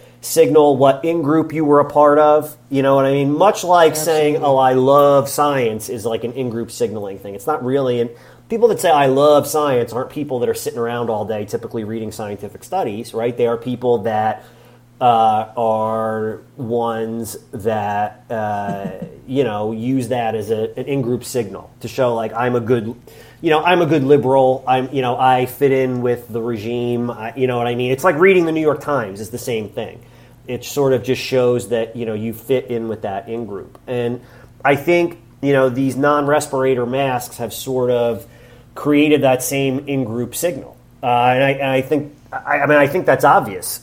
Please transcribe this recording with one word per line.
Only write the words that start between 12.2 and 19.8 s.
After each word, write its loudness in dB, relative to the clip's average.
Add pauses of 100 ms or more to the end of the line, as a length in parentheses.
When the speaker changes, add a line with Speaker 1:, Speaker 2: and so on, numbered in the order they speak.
Speaker 1:
studies, -6
right? -4
They 2
are 0
people -2
that, -2 (560)
uh, 4
are -2 (160)
ones -4 (160)
that, -4
uh, -6
<laughs> -20
you 0
know, -4
use -2